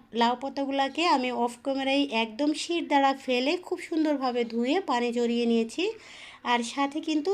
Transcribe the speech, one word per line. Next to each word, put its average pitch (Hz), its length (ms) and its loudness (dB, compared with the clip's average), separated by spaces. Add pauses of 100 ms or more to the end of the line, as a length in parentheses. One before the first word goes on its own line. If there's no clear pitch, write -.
(140)
লাউ 233 220 2
পাতাগুলোকে 269 720 -2
আমি 254 300 4
অফ 240 240 0
ক্যামেরায় 269 440 0 (100)
একদম 226 400 0
শির 339 340 -4
দ্বারা 277 300 4
ফেলে 262 380 0
খুব 359 240 -6
সুন্দরভাবে 269 640 0
ধুয়ে 233 360 0
পানি 240 320 0
ঝরিয়ে 240 340 2
নিয়েছি। 233 380 2 (600)
আর 240 200 2
সাথে 277 360 -2
কিন্তু 311 340 0